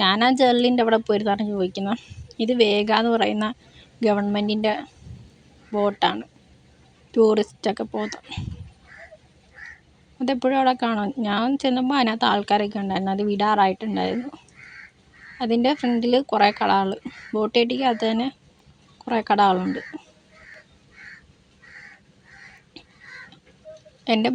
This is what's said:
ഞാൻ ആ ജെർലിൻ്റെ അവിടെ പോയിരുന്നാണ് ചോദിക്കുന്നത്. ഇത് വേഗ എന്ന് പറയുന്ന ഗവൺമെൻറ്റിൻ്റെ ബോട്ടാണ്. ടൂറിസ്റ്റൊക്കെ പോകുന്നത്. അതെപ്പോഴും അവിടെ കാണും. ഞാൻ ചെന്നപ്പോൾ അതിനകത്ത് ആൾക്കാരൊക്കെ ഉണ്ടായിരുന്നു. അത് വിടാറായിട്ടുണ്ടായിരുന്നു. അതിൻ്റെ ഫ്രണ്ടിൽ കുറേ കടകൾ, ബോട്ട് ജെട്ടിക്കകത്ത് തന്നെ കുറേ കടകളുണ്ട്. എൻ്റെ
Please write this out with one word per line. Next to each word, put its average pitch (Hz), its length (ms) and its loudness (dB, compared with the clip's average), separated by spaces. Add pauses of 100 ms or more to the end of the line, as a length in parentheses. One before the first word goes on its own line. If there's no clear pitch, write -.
ഞാൻ 202 260 2
ആ - 20 6 (120)
ജെർലിൻ്റെ 247 440 4
അവിടെ 226 220 4
പോയിരുന്നാണ് 208 440 0
ചോദിക്കുന്നത്. 196 540 -4 (400)
ഇത് 247 80 0 (100)
വേഗ 208 360 2
എന്ന് 233 160 2
പറയുന്ന 214 340 0 (560)
ഗവൺമെൻറ്റിൻ്റെ 208 680 0 (1000)
ബോട്ടാണ്. 202 480 0 (920)
ടൂറിസ്റ്റൊക്കെ 214 800 0
പോകുന്നത്. 214 220 -8 (2000)
അതെപ്പോഴും 262 400 0
അവിടെ 254 140 4 (100)
കാണും. 208 280 -2 (140)
ഞാൻ 233 380 0
ചെന്നപ്പോൾ 254 340 0
അതിനകത്ത് 226 320 2
ആൾക്കാരൊക്കെ 208 540 0
ഉണ്ടായിരുന്നു. 190 320 -2
അത് 208 160 -2
വിടാറായിട്ടുണ്ടായിരുന്നു. 208 1000 0 (1120)
അതിൻ്റെ 240 280 2 (100)
ഫ്രണ്ടിൽ 240 380 2 (120)
കുറേ 208 180 4 (120)
കടകൾ, 196 280 2 (440)
ബോട്ട് 214 240 -2
ജെട്ടിക്കകത്ത് 240 520 0
തന്നെ 240 180 -2 (720)
കുറേ 233 160 -4 (100)
കടകളുണ്ട്. 190 540 2 (4000)
എൻ്റെ 226 220 2